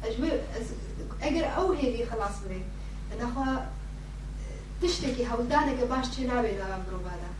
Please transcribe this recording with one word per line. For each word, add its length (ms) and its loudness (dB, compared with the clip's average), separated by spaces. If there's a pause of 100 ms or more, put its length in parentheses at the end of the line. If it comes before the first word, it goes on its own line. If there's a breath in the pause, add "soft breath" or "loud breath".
Ez 100 0
ji, 160 2 (260)
ez, 80 -4 (560)
eger 220 2 (140)
ew 100 4 (120)
hêvî 300 2
xilas 340 -2
bibe, 160 -4 (580 loud breath)
nexwe 280 0 (1300)
tiştekî 500 2
hewldaneke 600 4
baş 160 2
çê 220 0
nabe 300 4
nava 180 -2
mirova 460 -4
de. 180 -6